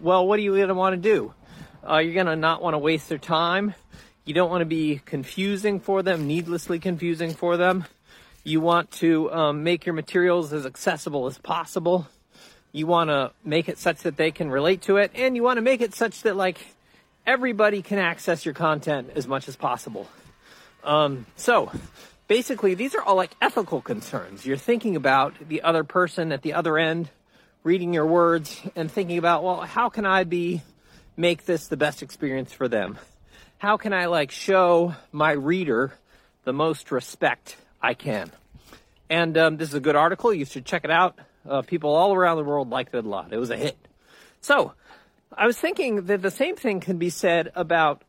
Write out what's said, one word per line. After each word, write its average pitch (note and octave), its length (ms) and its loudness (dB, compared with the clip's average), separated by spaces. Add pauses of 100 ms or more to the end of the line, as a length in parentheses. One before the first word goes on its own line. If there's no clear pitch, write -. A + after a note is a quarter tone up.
well, F3+ 240 4
what G#3 140 4
are - 20 -2
you G3 160 2
gonna F#3+ 160 2
wanna F#3 220 0
do? F3+ 360 2 (560)
Uh, D#3 100 4
you're E3 160 0
gonna F3+ 200 2
not D#3+ 260 0
wanna D#3 200 0
waste D#3 280 0
their D3+ 100 -4
time. F3 540 0 (520)
You D3 100 -8
don't F3 160 4
wanna F3 140 0
be D#3 400 -2
confusing F#3+ 720 -2
for F#3+ 240 0
them, E3+ 240 0
needlessly E3+ 540 -4
confusing E3+ 540 -4
for F3 220 0
them. F3+ 280 2 (580)
You D#3 180 0
want E3+ 320 2
to, D#3+ 380 2
um, D3+ 320 0
make E3+ 240 0
your F3 80 -2
materials F3 580 0
as D3 140 -4
accessible C#3+ 600 -4
as C#3 100 -10
possible. E3+ 680 -2 (640)
You D#3 160 -4
wanna D3+ 420 2 (140)
make D#3+ 240 -2
it D#3 100 -8
such E3+ 220 -2
that D3+ 160 -4
they D#3+ 160 0
can D3+ 180 -6
relate D#3 320 0
to G3 140 2
it, G3+ 180 2
and B3+ 220 0
you A#3 80 0
wanna B3 180 2
make B3 180 2
it A3+ 140 -4
such - 280 -4
that, G#3 120 0
like, F#3 240 -2 (680)
everybody G#3+ 560 2
can G3+ 200 -2
access E3+ 440 -2
your D3 100 -4
content D3+ 600 -2
as B2+ 140 -4
much C3+ 180 -4
as B2+ 80 -14
possible. A#2+ 540 -6 (760)
Um, C#3+ 440 0 (100)
so, - 340 2 (580)
basically, G#3+ 460 0
these A#3+ 200 -6
are - 80 0
all, G3 140 4
like, F3+ 160 0 (100)
ethical F3 380 -2
concerns. G#2 640 -8
You're C3+ 100 0
thinking A3 380 0
about C3+ 400 2 (140)
the D3+ 140 -6
other E3 200 2
person E3+ 480 0
at C3+ 120 -4
the D3+ 100 -4
other E3 260 0
end, E3 320 -2 (540)
reading F3 280 2
your D#3 140 2
words, E3+ 540 2 (160)
and D#3+ 120 -4
thinking F3 300 -4
about, E3 240 2
"Well, F3+ 200 -2
how A3+ 260 -2
can G#3+ 180 -4
I F#3+ 160 4
be, F3 400 -2 (540)
make E3+ 280 0
this E3+ 220 -2
the D3 100 -6
best C#3+ 280 -2
experience C3 480 -6
for C3 160 -2
them? G2+ 300 -2 (600)
How G#3 180 2
can G#3+ 160 -4
I, F3+ 140 0
like, D#3 240 0
show F3 640 4 (160)
my D3+ 220 2
reader C#3 600 0 (520)
the B2+ 80 -2
most D3+ 400 -2
respect - 640 -4 (260)
I A#2+ 120 0
can?" G2 360 -6 (800)
And, E3 260 0
um, D#3+ 200 4
this D3+ 140 -6
is D3 40 -10
a C#3+ 60 -2
good D3 160 2
article. F#3 360 2
You D3+ 120 -2
should C3 200 -14
check E3+ 200 -4
it D3+ 80 -4
out. F3 260 2 (300)
Uh, C3+ 140 -2
people D3+ 280 -2
all F#3 240 4
around F3 220 4
the D3+ 80 -4
world C#3+ 260 -2
liked B2+ 240 -6
it A#2 100 -4
a A2 40 -8
lot. F#2+ 240 -8
It A2 60 -4
was A#2+ 120 -4
a A2 60 -6
hit. C#3+ 200 -6 (640)
So, C4+ 340 2 (580)
I G#3+ 140 0
was A#3+ 100 2
thinking B3+ 500 -2
that F#3+ 160 0
the F#3+ 80 0
same D4+ 260 -2
thing G3+ 240 -2
can F3+ 180 -4
be F3 100 -2
said E3+ 460 0
about, D#3+ 540 0